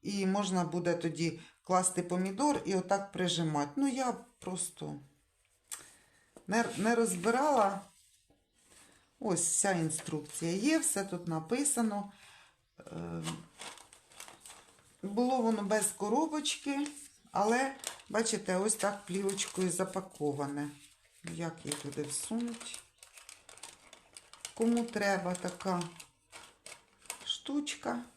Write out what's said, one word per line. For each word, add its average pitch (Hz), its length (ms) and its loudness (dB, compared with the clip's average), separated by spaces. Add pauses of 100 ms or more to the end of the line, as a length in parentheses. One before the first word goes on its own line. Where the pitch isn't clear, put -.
і 196 240 -2
можна 190 380 4
буде 170 300 2
тоді 165 460 0 (240)
класти 185 400 2
помідор 196 640 2
і 190 100 2
отак 196 360 2
прижимати. 156 640 0
Ну, 277 120 4
я 254 280 0 (240)
просто - 560 -6 (1500)
не, 226 180 4 (120)
не 220 180 4
розбирала. 220 880 4 (1400)
Ось 175 160 2
вся - 300 2
інструкція 160 800 -2
є, 285 280 4
все - 240 0
тут 175 240 -6
написано. 202 840 0 (680)
Е, 85 440 -8 (1800)
було 240 400 2
воно 220 220 2
без 202 280 2
коробочки, 294 960 0 (440)
але, 247 440 2 (340)
бачите, 214 480 0
ось 208 180 2
так 202 300 -2
плівочкою 190 680 0
запаковане. 147 1000 -2 (540)
Як 165 420 -8
її - 120 -4
туди 143 260 -6
всунуть? 226 760 -6 (1700)
Кому 233 300 4
треба 196 520 0
така 180 480 -2 (1400)
штучка. 277 760 -4 (140)